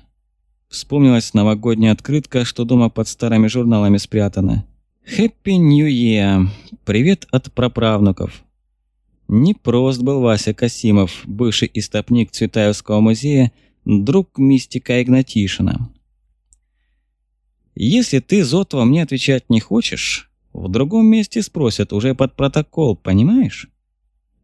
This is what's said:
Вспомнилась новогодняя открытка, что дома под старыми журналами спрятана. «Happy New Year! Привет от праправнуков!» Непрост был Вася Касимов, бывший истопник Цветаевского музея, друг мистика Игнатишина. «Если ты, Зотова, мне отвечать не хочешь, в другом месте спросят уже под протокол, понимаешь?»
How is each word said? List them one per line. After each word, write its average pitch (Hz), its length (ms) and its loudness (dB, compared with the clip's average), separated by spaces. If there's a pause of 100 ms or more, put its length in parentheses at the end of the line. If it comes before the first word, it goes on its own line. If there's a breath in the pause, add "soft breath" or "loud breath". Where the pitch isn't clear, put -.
(680)
Вспомнилась 131 640 0
новогодняя 110 580 0
открытка, 135 540 -4
что 120 180 -6
дома 120 260 2
под 110 180 -4
старыми 110 400 0
журналами 107 500 2
спрятана. 101 680 -2 (400)
«Happy 202 520 -2
New 151 300 4
Year! 104 600 2 (380 loud breath)
Привет 131 460 0
от - 200 -2
праправнуков!» 110 920 -2 (840)
Непрост 127 760 0
был 135 200 -2
Вася 107 320 0
Касимов, 104 720 0
бывший 110 480 -4
истопник 107 580 -2
Цветаевского 107 720 -2
музея, 120 500 2 (320)
друг 120 540 0
мистика 127 640 0
Игнатишина. 120 880 -2 (1900)
«Если 147 440 0
ты, 190 240 0
Зотова, 139 420 0
мне 156 180 2
отвечать 135 460 -2
не 113 100 2
хочешь, - 720 -6 (220)
в - 160 -10
другом 160 380 2
месте 220 340 2
спросят 117 520 -4
уже 127 220 -2
под 131 200 -2
протокол, 139 600 -2
понимаешь?» 147 720 0 (760)